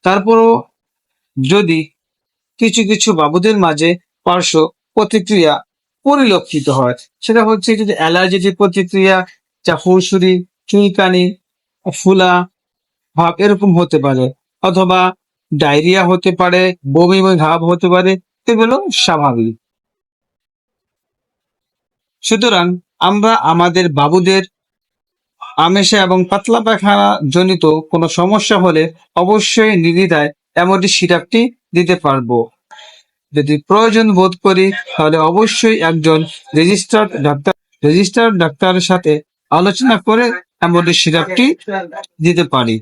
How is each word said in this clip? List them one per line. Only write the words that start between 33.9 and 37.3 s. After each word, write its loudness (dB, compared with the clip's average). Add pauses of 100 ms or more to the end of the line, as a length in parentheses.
বোধ 2 (100)
করি 2 (240)
তাহলে 0 (120)
অবশ্যই 0
একজন 0 (360)
রেজিস্টার্ড 0 (120)
ডাক্তার, -2 (280)